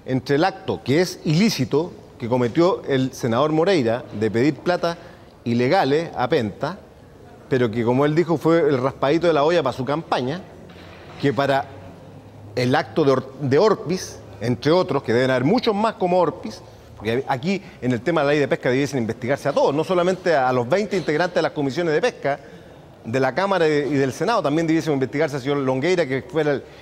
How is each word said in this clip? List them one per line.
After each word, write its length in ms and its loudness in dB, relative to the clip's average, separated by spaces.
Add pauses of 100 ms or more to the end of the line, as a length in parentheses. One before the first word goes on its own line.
entre 320 -2
el 80 4
acto 360 -4
que 200 2
es 240 -4
ilícito, 680 0 (260)
que 120 -6
cometió 580 2
el 240 0
senador 400 0
Moreira, 540 2 (120)
de 140 0
pedir 240 2
plata 420 -2 (460)
ilegales 720 2
a 140 -2
Penta, 480 -2 (720)
pero 200 2
que, 140 -2
como 200 2
él 120 2
dijo, 220 2
fue 240 4
el 180 2
raspadito 480 0
de 60 4
la 100 4
olla 180 2
para 160 -2
su 80 -4
campaña, 560 -2 (800)
que 100 2
para 340 2 (880)
el 180 2
acto 300 2
de 80 6
Or-, 300 0
de 180 2
Orpis, 580 0 (240)
entre 300 0
otros, 320 2
que 100 0
deben 160 4
haber 140 2
muchos 320 2
más 200 0
como 240 0
Orpis, 420 -2 (340)
porque 320 -2
aquí 340 -2 (180)
en 120 -2
el 100 0
tema 200 0
de 60 2
la 40 2
ley 80 2
de 80 2
pesca 220 0
debiesen 280 0
investigarse 520 -2
a 40 0
todos, 220 2
no 80 0
solamente 500 0
a, 160 4
a 40 2
los 140 0
veinte 300 0
integrantes 380 0
de 80 2
las 80 0
comisiones 420 -2
de 80 2
pesca 380 -2 (680)
de 140 -2
la 160 0
Cámara 320 2
y, 40 2
y 260 0
del 160 0
Senado, 280 0
también 240 0
debiesen 280 0
investigarse 420 -2
al 80 -6
señor 140 -2
Longueira, 500 0
que 160 -4
fue 180 -4
el, 220 0 (180)